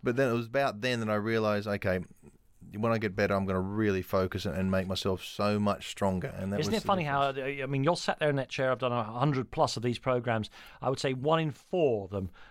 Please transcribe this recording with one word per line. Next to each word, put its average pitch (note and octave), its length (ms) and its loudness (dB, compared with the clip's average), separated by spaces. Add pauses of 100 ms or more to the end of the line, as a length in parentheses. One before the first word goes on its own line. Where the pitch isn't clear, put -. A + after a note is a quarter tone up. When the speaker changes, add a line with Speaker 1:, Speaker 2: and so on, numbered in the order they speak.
Speaker 1:
but B2 140 0
then C3+ 120 4
it A#2 60 0
was A#2 120 -2
about A#2 340 0
then B2 200 0
that G#2+ 80 -2
I G#2+ 60 2
realised, G#2+ 540 0
okay, G2 320 0 (760)
when A2+ 160 2
I A2+ 60 2
get G#2+ 160 -2
better, G2+ 200 2
I'm G2 120 2
gonna F#2+ 140 2
really G2 420 2
focus F#2 420 0
and, E2+ 120 -2
and F#2+ 140 2
make F#2+ 180 2
myself F#2 360 -2
so G#2 360 0
much G2+ 280 -2
stronger. - 480 -2
And G3 160 -6
that G#3 80 0
Speaker 2:
Isn't G#3 140 -2
Speaker 1:
was G#3+ 80 0
Speaker 2:
it - 40 -10
funny F#3+ 180 2
Speaker 1:
the D3 60 -2
Speaker 2:
how, C#3 220 2
Speaker 1:
difference. C#3 280 -4
Speaker 2:
uh, - 20 -6
I C3 40 -4
mean, C3+ 180 0
you're E3 120 4
sat - 220 -2
there D#3 120 2
in C#3 60 2
that C3+ 120 -2
chair. C3 240 0
I've B2 80 0
done B2 120 0
a A#2+ 120 0
hundred B2+ 480 0
plus D3 260 0
of A2 40 -6
these A#2+ 180 0
programmes. A#2 500 0 (320)
I B2 80 0
would C3+ 80 -2
say C3+ 160 0
one D3 240 2
in D#3 140 0
four B2+ 520 0
of F2+ 60 -12
them, F#2+ 180 -2 (220)